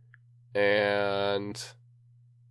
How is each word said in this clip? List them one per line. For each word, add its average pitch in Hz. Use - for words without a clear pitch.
And 101